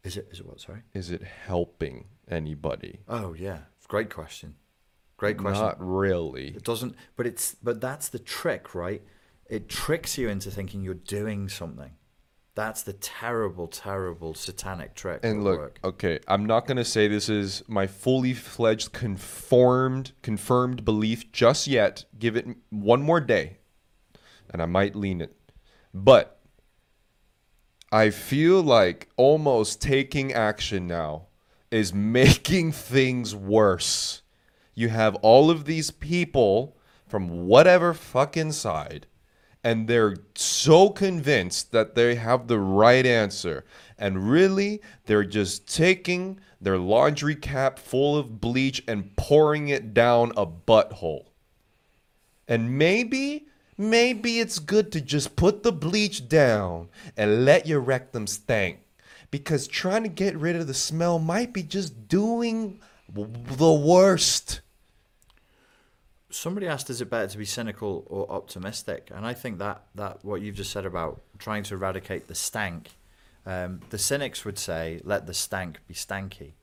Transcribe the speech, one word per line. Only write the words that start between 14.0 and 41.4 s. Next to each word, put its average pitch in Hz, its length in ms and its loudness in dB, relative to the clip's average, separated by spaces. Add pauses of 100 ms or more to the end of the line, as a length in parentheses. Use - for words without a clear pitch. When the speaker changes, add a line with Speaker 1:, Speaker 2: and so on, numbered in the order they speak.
Speaker 1:
satanic 92 600 -12
trick 87 280 -10
Speaker 2:
And 110 180 -2
Speaker 1:
at 104 40 -4
Speaker 2:
look, 92 140 2
Speaker 1:
work. 73 260 -12
Speaker 2:
okay, 90 420 -4
I'm 101 200 0
not 113 200 0
gonna 127 200 -2
say 107 200 2
this 104 220 0
is 101 400 -2
my 98 180 -2
fully 127 460 0
fledged, 113 600 -2
conformed, 127 1200 2 (100)
confirmed 123 640 0
belief 110 440 0
just - 360 4
yet. 113 400 0 (120)
Give 110 160 -2
it - 120 -2
m-, 120 100 -10 (140)
one 107 320 2
more 160 180 2
day, 98 380 -2 (920)
and 87 120 -6
I 82 40 -2
might 98 300 0
lean 98 240 -4
it. - 160 -12 (560)
But 98 480 6 (1500)
I 107 160 4
feel 160 540 2
like 110 540 4
almost 135 680 2
taking 135 500 -2
action 107 540 -2
now 82 400 -8 (440)
is 104 240 -2
<laughs> - 0 -
making 131 760 4
things 127 600 -2
worse. 101 880 0 (520)
You 113 140 -2
have 110 280 2
all 131 340 8
of 160 140 0
these 156 260 -4
people 147 840 0 (300)
from 87 400 -6
whatever 170 460 8
fucking 151 600 -4
side, 78 540 -6 (560)
and 113 240 0
they're 110 300 2 (180)
so 175 540 6
convinced 147 840 -2